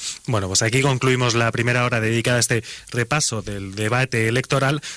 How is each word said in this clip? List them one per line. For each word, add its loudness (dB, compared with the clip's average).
Bueno, 0
pues 0
aquí 2
concluimos 2
la 2
primera 0
hora 0
dedicada 2
a 2
este 0
repaso 0
del -8
debate 0
electoral. 2